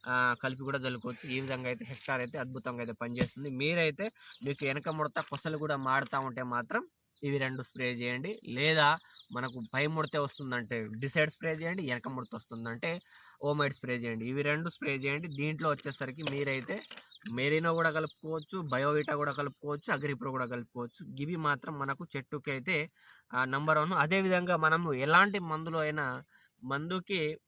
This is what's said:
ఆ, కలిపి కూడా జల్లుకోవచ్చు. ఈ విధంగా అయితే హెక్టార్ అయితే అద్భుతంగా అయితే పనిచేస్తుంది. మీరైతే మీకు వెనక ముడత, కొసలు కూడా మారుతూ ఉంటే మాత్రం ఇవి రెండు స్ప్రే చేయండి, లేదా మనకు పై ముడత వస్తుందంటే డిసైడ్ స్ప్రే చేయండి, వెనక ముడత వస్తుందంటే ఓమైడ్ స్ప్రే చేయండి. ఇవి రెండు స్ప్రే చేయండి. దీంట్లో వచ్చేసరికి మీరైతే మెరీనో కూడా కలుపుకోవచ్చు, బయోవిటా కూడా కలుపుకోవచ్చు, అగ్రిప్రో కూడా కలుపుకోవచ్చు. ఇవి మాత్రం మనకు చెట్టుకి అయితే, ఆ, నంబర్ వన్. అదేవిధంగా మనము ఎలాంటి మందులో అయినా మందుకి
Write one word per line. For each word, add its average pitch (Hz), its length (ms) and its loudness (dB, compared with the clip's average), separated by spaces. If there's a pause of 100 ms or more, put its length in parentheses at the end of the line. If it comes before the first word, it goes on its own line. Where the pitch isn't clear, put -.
ఆ, 123 360 4
కలిపి 131 200 -4
కూడా 139 160 -2
జల్లుకోవచ్చు. 123 520 -4
ఈ 131 100 0
విధంగా 131 260 -4
అయితే 120 180 -2
హెక్టార్ 131 360 -4
అయితే 123 180 -4
అద్భుతంగా 127 400 -6
అయితే 117 140 -4 (100)
పనిచేస్తుంది. 123 480 -2
మీరైతే 160 600 0 (340)
మీకు 143 200 -2
వెనక 139 240 -2
ముడత, 156 320 -2
కొసలు 156 360 -4
కూడా 151 200 0
మారుతూ 135 440 2
ఉంటే 127 220 -4
మాత్రం 127 440 -2 (360)
ఇవి 143 160 0
రెండు 131 240 -2
స్ప్రే 127 300 -2
చేయండి, 123 460 -4 (100)
లేదా 147 500 6 (340)
మనకు 123 300 -4 (120)
పై 139 120 4
ముడత 156 300 0
వస్తుందంటే 123 720 -2 (100)
డిసైడ్ 151 320 2
స్ప్రే 160 220 -4
చేయండి, 165 300 -2
వెనక 123 260 -2
ముడత 127 260 -6
వస్తుందంటే 117 680 -6 (420)
ఓమైడ్ 143 320 2
స్ప్రే 127 220 -2
చేయండి. 117 280 -2
ఇవి 131 180 -2
రెండు 151 260 0
స్ప్రే 165 260 -4
చేయండి. 139 340 -2
దీంట్లో 151 420 0
వచ్చేసరికి 139 520 -4
మీరైతే 143 600 -2 (520)
మెరీనో 156 400 2
కూడా 165 160 4
కలుపుకోవచ్చు, 156 800 -4
బయోవిటా 143 460 2
కూడా 147 180 2
కలుపుకోవచ్చు, 147 600 -4
అగ్రిప్రో 139 380 -2
కూడా 131 160 -2
కలుపుకోవచ్చు. 123 760 -8
ఇవి 165 140 -2
మాత్రం 151 420 0
మనకు 139 280 -4 (100)
చెట్టుకి 139 340 -6
అయితే, 147 400 0 (440)
ఆ, 127 100 2
నంబర్ 147 340 4
వన్. 156 140 4
అదేవిధంగా 180 640 4
మనము 160 380 4
ఎలాంటి 175 440 6
మందులో 165 400 -2
అయినా 147 440 0 (420)
మందుకి 160 840 0